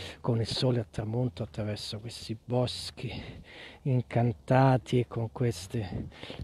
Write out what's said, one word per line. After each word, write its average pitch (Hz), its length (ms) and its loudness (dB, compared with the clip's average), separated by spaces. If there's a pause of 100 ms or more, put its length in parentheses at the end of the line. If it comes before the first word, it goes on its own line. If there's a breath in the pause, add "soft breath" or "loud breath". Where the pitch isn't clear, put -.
(220 loud breath)
con 117 180 2
il 104 80 0
sole 127 320 2
al 110 120 -4
tramonto 120 500 -2
attraverso 107 580 -6
questi 113 440 -10
boschi - 680 -2 (720 loud breath)
incantati 127 1160 4
e 120 80 0
con 113 240 -4
queste - 760 -4 (360 loud breath)